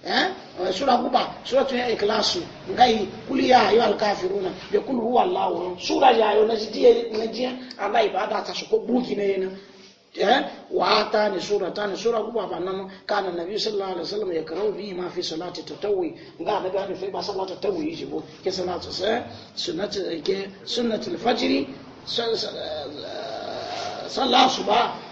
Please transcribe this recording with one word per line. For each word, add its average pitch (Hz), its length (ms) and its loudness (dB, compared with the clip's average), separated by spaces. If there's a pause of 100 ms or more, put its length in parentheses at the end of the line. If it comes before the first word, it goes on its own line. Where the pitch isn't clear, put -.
Eh? 240 680 -2
Sura 247 240 4
guba, 240 380 0 (100)
suratul 247 340 2
ikhlas. 214 600 0 (300)
Ngai 220 400 4 (200)
kul 262 120 0
ya 247 280 6
ayyuhal 214 280 6
kafiruna, 190 540 0 (200)
be 208 100 2
kul 269 160 -4
huwa 226 260 2
Allah. 180 560 0
Sura 302 340 6
ya 214 220 4
yo 214 120 6
na 226 100 2
jiye, 233 600 6
na 226 100 0
jiye, 254 260 -2 (260)
Allah 214 260 2
ibada 190 380 -2
ta 180 100 -8
su - 160 -8
ko 214 120 2
bugi 220 340 0
na 202 80 -2
yana. 190 280 0 (640)
Eh? 254 300 4 (280)
Wa 208 360 4
atani 208 340 2
sura 190 300 -2
tani, 196 260 -4
sura 220 240 0
guba 202 280 -4
ba 175 100 -6
nan, 190 320 -6 (160)
kana 196 240 0
Nabi 170 240 -6
sallallahu 196 380 -2
alaihi 170 180 -6
wasallam 202 220 -4
ya 156 100 -2
karau 180 300 -2
bi 190 200 -8
ma 180 160 -6
fi 175 140 -6
salati 170 400 -6
tatawwi. 175 520 -2 (260)
Nga 175 240 0
Nabi 190 140 -2
an 190 180 -4
fi 190 140 -6
ba 185 120 -6
salati 190 320 -4
tatawwi 170 400 -2
ji 143 120 -8
bo. 151 160 -6 (200)
Ke 185 80 0
salatu 180 400 -4
sa, 214 320 0 (320)
sunnati, 196 460 -4 (220)
ke 196 280 -2 (140)
sunnatul 214 520 -2
fajri, 254 520 2 (360)
sa-, 226 300 -2
sa-, 202 160 -4 (1600)
sallah 254 400 6
suba 208 460 2 (180)